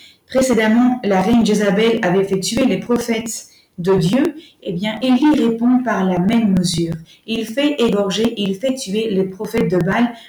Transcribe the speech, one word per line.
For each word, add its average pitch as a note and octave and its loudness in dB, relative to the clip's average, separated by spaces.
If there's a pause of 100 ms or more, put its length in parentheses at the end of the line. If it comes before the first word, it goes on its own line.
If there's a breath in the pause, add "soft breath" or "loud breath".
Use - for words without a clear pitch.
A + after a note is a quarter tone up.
(280 loud breath)
Précédemment, A#3+ 2
la F#3+ 2
reine A3+ 2
Jézabel G#3 2
avait F#3 2
fait F#3+ -2
tuer A#3 -2
les F#3 0
prophètes A3+ -4 (320 soft breath)
de F#3 2
Dieu. A#3 2 (260 loud breath)
Eh G3+ -6
bien, G#3+ -6
Élie C4 4
répond A#3+ 2
par G3+ 0
la F#3 2
même G#3 2
mesure. E3 -2 (320 loud breath)
Il A3+ -6
fait C#4+ -2
égorger, G3+ 0
il G3 -2
fait B3+ -4
tuer A3 -4
les F#3+ 0
prophètes A3 -4
de F3+ 0
Baal G#3 0 (160 loud breath)